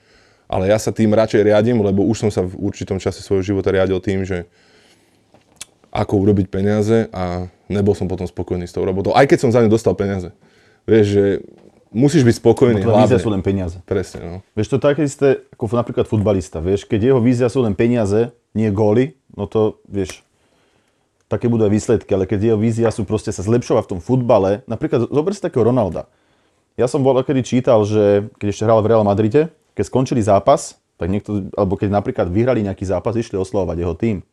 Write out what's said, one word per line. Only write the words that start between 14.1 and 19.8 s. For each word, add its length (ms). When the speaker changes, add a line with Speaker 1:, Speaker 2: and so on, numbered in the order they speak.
Speaker 1:
no. 120
Speaker 2:
Vieš, 160
to 80
je 80
také 160
isté 480
ako 160
f-, 80
napríklad 320
futbalista, 560
vieš, 240
keď 240
jeho 80
vízia 320
sú 80
len 160
peniaze, 560
nie 160
góly, 480
no 160
to, 320